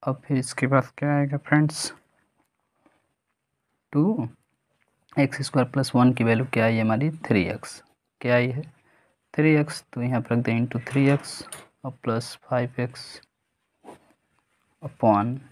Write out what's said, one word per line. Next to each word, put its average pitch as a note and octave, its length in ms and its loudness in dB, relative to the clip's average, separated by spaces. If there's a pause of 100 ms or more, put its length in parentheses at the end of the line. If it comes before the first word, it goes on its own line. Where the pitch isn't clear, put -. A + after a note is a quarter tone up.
अब C#3 220 -4
फिर C#3 120 0
इसके C3 300 -2
बाद C3 300 2
क्या D3 180 -2
आएगा C#3+ 240 0
friends, - 540 2 (2000)
two D#3 340 0 (880)
एक्स C#3 260 0
स्क्वायर B2+ 280 0
प्लस C3+ 260 -2
वन B2 180 6
की A#2+ 100 -2
value A2+ 300 2
क्या A2+ 120 2
आई A2+ 140 2
हमारी, A2 300 0 (100)
थ्री G#2 260 2
एक्स। - 360 -12 (400)
क्या A#2+ 140 0
आई B2 140 2
है, C3 140 -8 (680)
थ्री D#3 220 4
एक्स। D3 280 -2 (100)
तो B2 80 -6
यहाँ A#2+ 200 -2
पर A#2+ 140 -2
रख A#2+ 100 0
दें A#2 140 0
into A#2 280 -4
three C#3 220 2
x - 340 -2 (400)
और B2+ 200 -12
plus A2+ 400 -4
five B2 380 -4
x - 400 -10 (1600)
upon A2+ 540 0 (140)